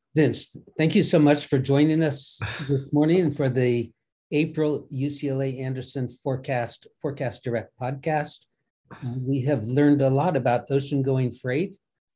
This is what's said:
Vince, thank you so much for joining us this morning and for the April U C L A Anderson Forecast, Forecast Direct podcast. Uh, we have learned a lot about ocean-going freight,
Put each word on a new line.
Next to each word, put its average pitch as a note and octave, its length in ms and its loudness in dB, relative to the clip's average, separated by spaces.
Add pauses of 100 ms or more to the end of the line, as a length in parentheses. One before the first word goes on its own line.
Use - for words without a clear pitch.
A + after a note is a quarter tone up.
(140)
Vince, C#3+ 420 0 (220)
thank D#3+ 160 2
you G3 80 6
so E3+ 160 4
much D3 260 4
for C#3+ 140 0
joining D3 440 2
us - 380 -4 (300)
this C3+ 200 -2
morning D#3 300 4
and D3 160 0
for C3+ 140 0
the A#2+ 420 0 (380)
April D#3 600 -2
U C#3 200 -4
C C#3+ 180 -6
L C3+ 140 -2
A C3+ 160 -4
Anderson C3 500 -6
Forecast, B2+ 800 -6 (160)
Forecast C3+ 420 -6
Direct A#2 340 -4
podcast. D3 680 -4 (460)
Uh, A#2+ 260 -8
we C3 220 -2
have B2 240 0
learned C#3+ 380 4
a C3+ 80 4
lot D3+ 260 2
about B2 340 0
ocean-going C3+ 600 0
freight, D3 440 -4 (400)